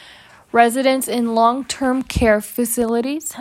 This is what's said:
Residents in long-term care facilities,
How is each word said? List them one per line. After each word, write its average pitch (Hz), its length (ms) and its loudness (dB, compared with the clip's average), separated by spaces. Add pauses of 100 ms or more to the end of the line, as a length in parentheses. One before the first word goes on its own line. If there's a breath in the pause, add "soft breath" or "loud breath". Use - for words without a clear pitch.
(520 loud breath)
Residents 254 580 2
in 233 260 -2
long-term 254 680 0
care 214 360 2
facilities, 240 1000 -4